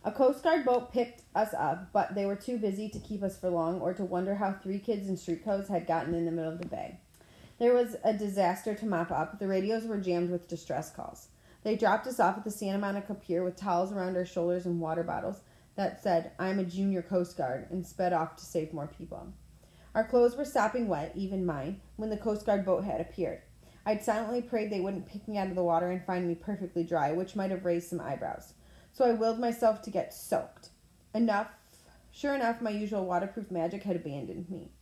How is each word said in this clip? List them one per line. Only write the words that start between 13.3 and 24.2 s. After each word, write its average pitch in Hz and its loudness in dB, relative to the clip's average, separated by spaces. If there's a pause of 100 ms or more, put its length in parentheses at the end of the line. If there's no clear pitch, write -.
with 180 -2
towels 190 0
around 185 -2
our 180 0
shoulders 180 0
and 170 0
water 160 -2
bottles 170 -4 (360)
that - -2
said, 170 2
"I'm 190 0
a 190 2
junior 185 0
Coast 180 0
Guard," 135 -2
and 180 -4
sped 180 0
off 165 0
to - -16
save 156 -4
more 147 -6
people. - -12 (680)
Our 220 2
clothes 240 6
were 285 -4
sopping 226 2
wet, 160 -2
even 190 -2
mine, 156 -4 (140)
when 220 -4
the 208 -2
Coast 208 -2
Guard 202 2
boat 190 2
had 202 -2
appeared. - -4 (460)
I'd 214 0
silently 226 0